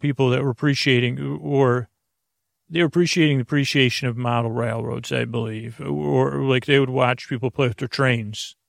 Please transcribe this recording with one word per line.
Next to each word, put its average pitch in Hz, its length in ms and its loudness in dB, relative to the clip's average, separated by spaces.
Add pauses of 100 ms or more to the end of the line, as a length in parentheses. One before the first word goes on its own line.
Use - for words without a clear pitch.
people 135 280 2
that 127 140 0
were 139 60 -2
appreciating, 135 920 0
or 127 460 2 (840)
they 170 120 0
were 170 60 4
appreciating 156 500 2
the 123 60 0
appreciation 131 680 0
of 117 80 -6
model 120 340 -2
railroads, 117 600 -4
I 127 120 0
believe, 117 560 -6
or, 139 600 0
like, 131 240 2
they 139 140 4
would 135 100 2
watch 127 400 0
people 127 200 -4
play 127 200 0
with 113 80 -6
their - 100 -6
trains. 117 680 -2 (100)